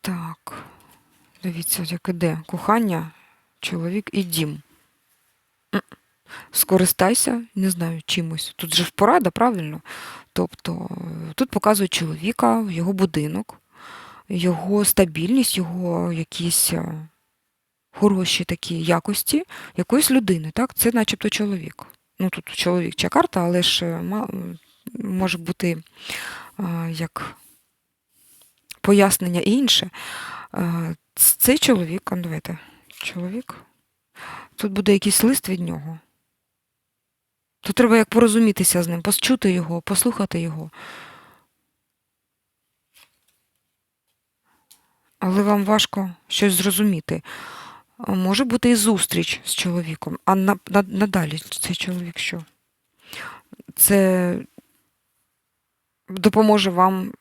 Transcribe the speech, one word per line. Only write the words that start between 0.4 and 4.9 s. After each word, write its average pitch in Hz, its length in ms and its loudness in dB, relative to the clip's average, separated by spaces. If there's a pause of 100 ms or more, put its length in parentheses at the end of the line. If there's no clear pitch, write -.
Дивіться, 170 400 -4
як 170 260 -6
іде 165 360 -2
кохання, 180 680 0 (480)
чоловік 180 540 -6
і 196 100 0
дім. 156 380 -4 (1120)